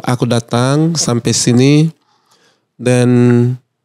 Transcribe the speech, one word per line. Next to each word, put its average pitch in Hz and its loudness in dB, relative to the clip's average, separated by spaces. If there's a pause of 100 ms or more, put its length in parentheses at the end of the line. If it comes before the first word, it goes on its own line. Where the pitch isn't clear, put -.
aku 123 -2
datang 127 -2
sampai 120 -4
sini 135 2 (880)
dan 123 0 (760)